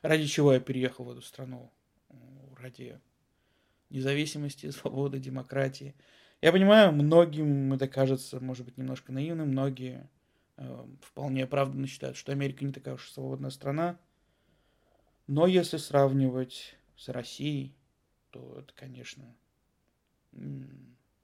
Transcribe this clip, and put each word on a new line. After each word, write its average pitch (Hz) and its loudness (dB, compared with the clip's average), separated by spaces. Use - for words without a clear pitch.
Ради 156 2
чего 143 6
я 131 6
переехал 127 -4
в 123 -14
эту 123 -16
страну, 127 -16
ради 123 -16
независимости, 143 -4
<laughs> - -8
свободы, 135 -4
демократии. 135 -6
Я 160 6
понимаю, 196 8
многим 147 4
это 135 0
кажется, 135 0
может 127 -10
быть, 127 -18
немножко 131 -10
наивным, 151 -4
многие, 131 -4
э, 127 -14
вполне 131 -4
оправданно 135 -2
считают, 131 -10
что - -10
Америка 139 -4
не 139 -4
такая 131 -12
уж - -18
и - -20
свободная 135 -8
страна. 156 -4
Но 147 4
если 180 4
сравнивать 135 0
с - -20
Россией, 135 -8
то 127 -18
это, - -20
конечно, 131 -18
м, 135 -16